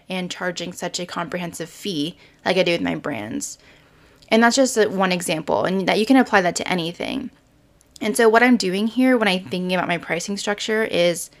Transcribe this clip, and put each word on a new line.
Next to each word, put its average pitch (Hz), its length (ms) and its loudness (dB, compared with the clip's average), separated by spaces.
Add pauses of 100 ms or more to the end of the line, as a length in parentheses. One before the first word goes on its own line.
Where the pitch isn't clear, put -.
and 180 220 -6
charging 180 400 -8
such 175 280 -10
a 180 60 -6
comprehensive 170 640 -8
fee 165 480 -6 (280)
like 180 120 2
I 185 60 4
do 175 80 2
with 170 100 0
my 170 140 -2
brands. 143 640 -8 (720)
And 220 120 4
that's 233 140 4
just 262 220 2
a, 214 100 4
one 190 240 0
example, 160 540 -2
and 185 220 0
that 180 120 2
you 220 60 2
can 269 120 6
apply 226 240 4
that 175 160 0
to - 100 -6
anything. 170 640 -4 (720)
And 214 160 -4
so 233 100 6
what 226 160 6
I'm 247 140 6
doing 190 300 0
here 254 300 4
when 220 100 2
I'm 185 140 0
thinking 180 320 -4
about 175 140 0
my 170 100 0
pricing 175 400 -6
structure 214 460 -2
is 175 460 0 (100)